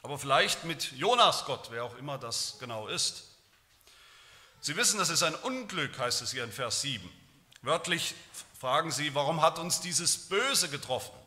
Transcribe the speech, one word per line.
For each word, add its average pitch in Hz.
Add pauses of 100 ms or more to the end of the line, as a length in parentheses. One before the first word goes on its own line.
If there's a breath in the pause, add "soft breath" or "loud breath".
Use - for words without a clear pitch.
aber 139
vielleicht 139
mit 165
Jonas 190
Gott, -
wer 117
auch 117
immer 135
das 120
genau 113
ist. - (1300 loud breath)
Sie 151
wissen, 220
das 180
ist 160
ein 160
Unglück, 190
heißt 123
es 110
hier 127
in 117
Vers 117
sieben. 113 (540)
Wörtlich 170 (440)
fragen 147
sie: 147
„Warum 147
hat 165
uns 170
dieses 170
Böse 208
getroffen?“ 131 (140)